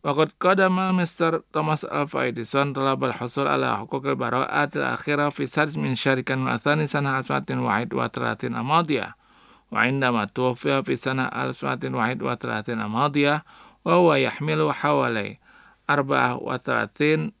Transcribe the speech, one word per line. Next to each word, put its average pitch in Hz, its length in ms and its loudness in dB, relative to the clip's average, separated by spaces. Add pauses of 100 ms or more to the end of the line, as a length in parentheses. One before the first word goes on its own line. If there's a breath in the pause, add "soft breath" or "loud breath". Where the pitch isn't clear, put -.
وقد 151 360 2
قدم 185 580 4
مستر 165 440 0 (120)
توماس 156 320 0
ألفا 139 420 -2
إديسون 135 460 0
طلب 135 300 0
الحصول 123 440 -2
على 131 300 0
حقوق 131 280 -6
البراءة 131 720 0
الأخيرة 143 540 0
في 143 140 -4
السادس 151 340 0
من 143 180 0
شهر 135 240 2
كانون 131 320 -2
الثاني 147 360 0
سنة 139 320 0
ألف 127 120 -6
وتسعمائة 135 340 -2
واحد 113 280 -2
وثلاثين 120 600 -4
الماضية، 135 600 0 (560 soft breath)
وعندما 120 540 2
توفي 127 580 0
في 135 120 0
سنة 131 280 -2
ألف 131 400 -4
وتسعمائة 131 340 -4
واحد 123 260 -2
وثلاثين 117 580 -4
الماضية، 143 640 0 (420 loud breath)
وهو 170 280 6
يحمل 147 600 0
حوالي 123 640 0 (520 soft breath)
أربعة 135 540 2
وثلاثين 135 960 0